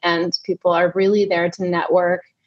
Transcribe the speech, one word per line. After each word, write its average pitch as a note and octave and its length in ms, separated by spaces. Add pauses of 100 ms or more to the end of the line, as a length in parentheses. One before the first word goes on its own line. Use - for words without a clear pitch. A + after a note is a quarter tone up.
and E3+ 300 (100)
people F3+ 280
are E3+ 240
really G3 300
there F3 260
to F#3+ 140
network F3 580 (240)